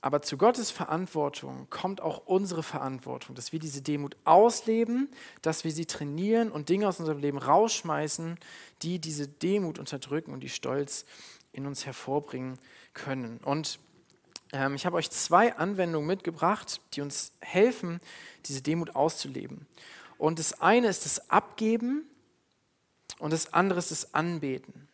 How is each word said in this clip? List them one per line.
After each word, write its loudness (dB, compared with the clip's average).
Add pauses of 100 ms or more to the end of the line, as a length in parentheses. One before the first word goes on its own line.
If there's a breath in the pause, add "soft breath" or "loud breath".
Aber 0
zu -4
Gottes 4
Verantwortung -4
kommt -6
auch -6
unsere 0
Verantwortung, -8
dass -8
wir -4
diese -8
Demut -4
ausleben, 6 (320 loud breath)
dass -2
wir -2
sie -4
trainieren 0
und -8
Dinge 4
aus -2
unserem -2
Leben 0
rausschmeißen, 2 (440 loud breath)
die -2
diese -4
Demut 0
unterdrücken -6
und -10
die -10
Stolz -4 (460 loud breath)
in -8
uns -6
hervorbringen -6 (360 loud breath)
können. -6
Und, -2 (760)
ähm, 0
ich -6
habe 0
euch -2
zwei 6
Anwendungen 0
mitgebracht, -2 (140)
die -4
uns -2
helfen, 2 (460 loud breath)
diese -4
Demut -2
auszuleben. -2 (520 loud breath)
Und 0
das 0
eine 6
ist 0
das 0
Abgeben 0 (1120)
und -2
das -2
andere 4
ist 0
das -2
Anbeten. -4